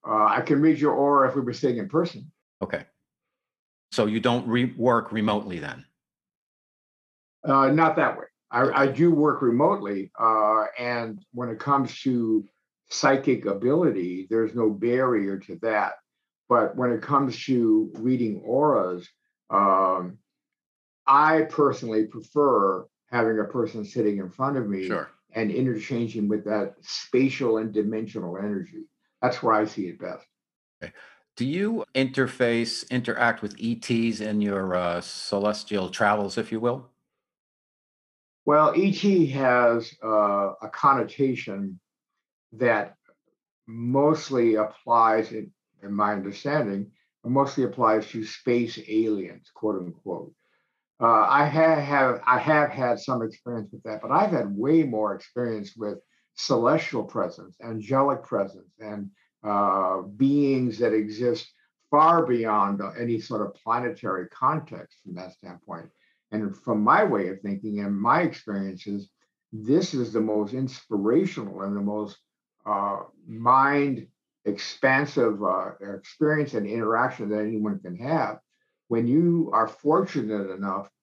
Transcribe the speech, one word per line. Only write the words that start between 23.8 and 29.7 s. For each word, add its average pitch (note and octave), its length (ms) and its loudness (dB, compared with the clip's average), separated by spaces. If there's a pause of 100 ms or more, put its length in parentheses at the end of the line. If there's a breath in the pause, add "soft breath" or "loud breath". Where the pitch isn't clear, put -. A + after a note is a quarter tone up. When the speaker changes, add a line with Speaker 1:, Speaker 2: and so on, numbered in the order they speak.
Speaker 1:
sitting G#2 360 0
in F#2 100 -8
front C3+ 280 -4
of A2 120 -2
me F#2+ 180 -4
Speaker 2:
Sure. F2+ 220 -4 (240)
Speaker 1:
and A2 180 -2
interchanging A2+ 760 -2
with G#2 180 -2
that G#2 360 -4
spatial B2+ 760 0
and A2 160 -4
dimensional G#2 640 -4
energy. G2 460 -6 (380)
That's B2 200 -2
where A2+ 120 4
I G#2+ 120 4
see G2+ 220 -6